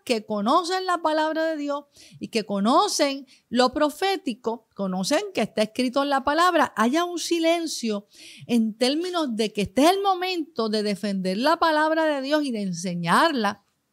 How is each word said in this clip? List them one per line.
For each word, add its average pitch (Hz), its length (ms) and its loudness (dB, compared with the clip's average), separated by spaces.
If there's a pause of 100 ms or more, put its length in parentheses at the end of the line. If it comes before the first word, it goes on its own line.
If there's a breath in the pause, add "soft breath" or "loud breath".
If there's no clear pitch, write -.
que 226 220 -2
conocen 330 600 0
la 349 160 0
palabra 311 440 0
de 320 100 -2
Dios 285 300 -6 (340 loud breath)
y 202 80 -10
que 214 160 -4
conocen 277 840 0 (220 soft breath)
lo 247 240 2
profético, 294 1040 -4
conocen 190 460 -2 (120)
que 240 100 0
está - 180 -2
escrito 254 420 -2
en 285 60 -2
la 269 160 0
palabra, 320 500 2
haya 254 300 2
un 349 140 -8
silencio 320 840 -2 (420 loud breath)
en 220 300 0
términos 311 600 -2
de 214 160 -2
que 208 80 -2
este 202 220 0
es 339 80 6
el 392 100 0
momento 370 640 -2
de 214 160 -2
defender 196 540 -2
la 294 180 2
palabra 320 480 2
de 294 180 0
Dios 294 220 0
y 277 80 -4
de 208 120 -4
enseñarla 196 1000 0 (280)